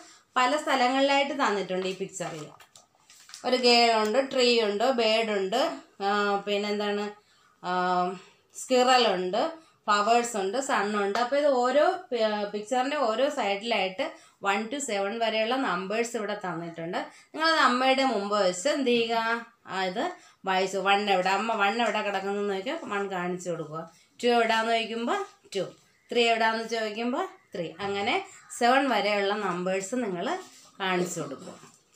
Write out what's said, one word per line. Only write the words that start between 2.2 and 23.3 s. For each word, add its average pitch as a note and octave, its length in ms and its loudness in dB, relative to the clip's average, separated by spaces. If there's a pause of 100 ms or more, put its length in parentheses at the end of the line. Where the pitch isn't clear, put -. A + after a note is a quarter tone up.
ഒരു B3+ 180 2
ഗേൾ A#3 240 6 (140)
ഉണ്ട്, G#3+ 160 0 (120)
tree B3+ 160 2 (200)
ഉണ്ട്, G3+ 180 0 (160)
bird A3 360 2
ഉണ്ട്, F#3+ 240 0 (440)
ആ, G3 40 0 (380)
പിന്നെന്താണ്, G#3 580 -2 (640)
ആ, F3+ 40 -2 (920)
squirrel B3+ 420 4 (120)
ഉണ്ട്, F#3 260 -2 (440)
ഫ്ലവേഴ്സ് A3 560 4
ഉണ്ട്, G3 160 -2 (120)
sun G#3 200 0 (140)
ഉണ്ട്. G3+ 200 0
അപ്പോൾ B3+ 180 0
ഇത് D4 80 4 (120)
ഓരോ B3+ 240 4 (240)
പി-, A3 160 0 (280)
പിക്ചറിൻ്റെ B3+ 440 -2 (120)
ഓരോ A#3 180 2 (100)
സൈഡിലായിട്ട് G3+ 680 -2 (400)
one G3+ 120 2 (120)
to C#4 60 -6 (120)
seven G3 240 -2 (100)
വരെയുള്ള A3 320 0 (140)
നമ്പേഴ്സ് G3 500 -2
ഇവിടെ G#3 240 -4
തന്നിട്ടുണ്ട്. E3+ 560 -6 (320)
നിങ്ങളത് D#4 380 2
അമ്മയുടെ C4 440 2
മുമ്പ് G3+ 300 -2
വെച്ച് F3+ 320 0
എന്ത് B3 160 0
ചെയ്യുക? A#3 240 2 (560)
ആ, F#3+ 180 -4
ഇത് G#3+ 140 -4 (460)
വായിച്ചു. F#3+ 280 0 (120)
വൺ G3+ 100 4 (160)
എവിടെ? F#3 240 2
അമ്മ A3+ 240 -2
വൺ G3+ 100 4 (120)
എവിടെ G#3+ 200 0
കിടക്കുന്നതെന്ന് G3+ 500 -2
നോക്കിയാൽ C4 240 -6 (140)
വൺ G3+ 100 -2 (120)
കാണിച്ചു F3+ 380 -4